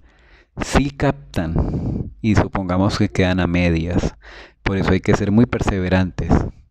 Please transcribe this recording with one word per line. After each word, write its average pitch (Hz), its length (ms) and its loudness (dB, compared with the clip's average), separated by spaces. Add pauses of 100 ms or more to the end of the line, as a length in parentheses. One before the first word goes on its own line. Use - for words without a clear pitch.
(640)
sí 139 280 0
captan 82 1300 -4
y 107 160 2
supongamos 95 600 0
que 104 100 2
quedan 92 320 0
a 87 60 0
medias. 87 680 0 (480)
Por 98 140 -2
eso 90 160 0
hay 92 80 2
que - 160 0
ser 101 160 -2
muy 120 140 6
perseverantes. 92 840 -2 (400)